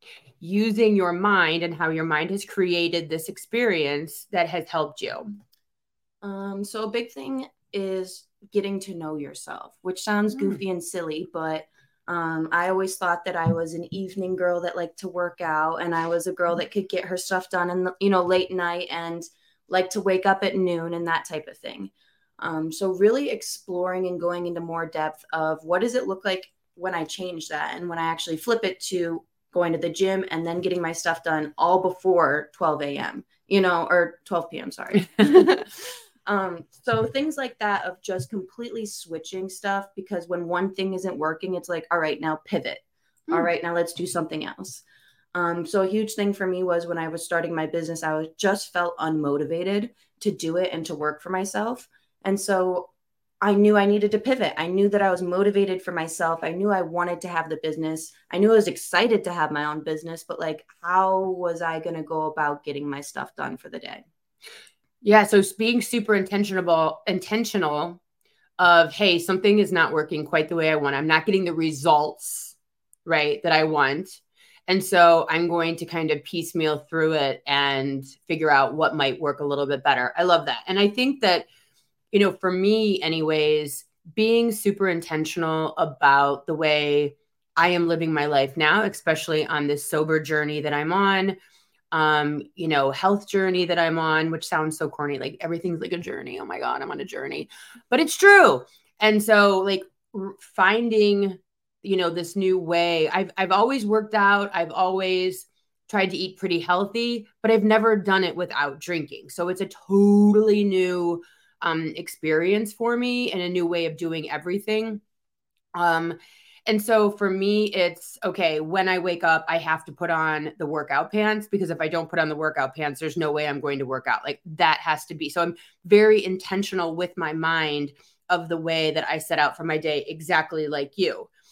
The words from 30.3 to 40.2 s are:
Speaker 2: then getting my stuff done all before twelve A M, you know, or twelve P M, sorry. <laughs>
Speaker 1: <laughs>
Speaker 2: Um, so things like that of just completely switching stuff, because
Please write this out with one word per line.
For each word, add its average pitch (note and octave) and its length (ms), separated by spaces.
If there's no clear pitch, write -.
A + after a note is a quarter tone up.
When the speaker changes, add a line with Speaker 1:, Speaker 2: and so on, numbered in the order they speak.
Speaker 2:
then E3+ 160
getting F3+ 180
my E3 120
stuff E3 320
done D#3 340
all F3 240
before E3+ 720
twelve D3+ 300
A C#3+ 120
M, - 300
you G3 120
know, F3 300
or E3+ 340
twelve E3+ 280
P D#3+ 80
M, - 120
sorry. - 460
<laughs> - 0
Speaker 1:
<laughs> D4 480
Speaker 2:
Um, F#3 360
so A3 220
things D4 320
like C4 220
that G#3 260
of F3+ 160
just - 280
completely A3 560
switching F#3 600
stuff, G3 480
because F#3 320